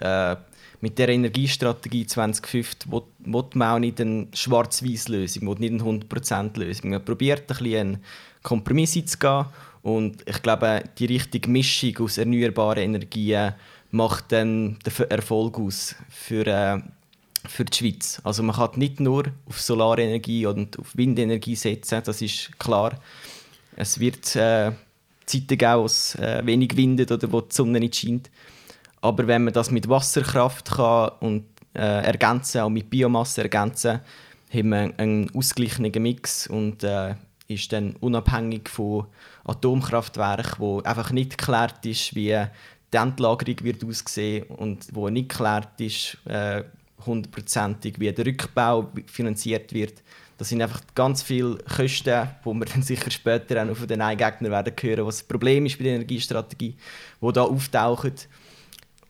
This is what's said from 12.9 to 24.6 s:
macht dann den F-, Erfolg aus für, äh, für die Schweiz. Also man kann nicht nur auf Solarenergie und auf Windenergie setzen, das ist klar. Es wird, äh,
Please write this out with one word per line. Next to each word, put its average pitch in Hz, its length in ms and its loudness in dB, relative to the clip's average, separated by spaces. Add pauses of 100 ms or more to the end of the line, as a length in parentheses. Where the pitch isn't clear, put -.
macht 113 420 0
dann 110 460 2
den - 80 -6
F-, 120 240 0
Erfolg 110 480 0
aus 98 360 -4 (140)
für, 110 380 -2
äh, 98 340 2 (680)
für - 180 -4
die - 120 -4
Schweiz. - 480 -2
Also 107 180 -2
man 110 140 0
kann 117 200 2
nicht 139 220 -2
nur 139 260 2 (220)
auf - 140 -10
Solarenergie 113 880 2
und 104 320 -4
auf - 180 -14
Windenergie 117 580 2
setzen, 110 500 -2
das 107 160 -4
ist - 380 -6
klar. 113 400 2 (760)
Es - 220 -2
wird, - 380 0
äh, 113 360 4 (520)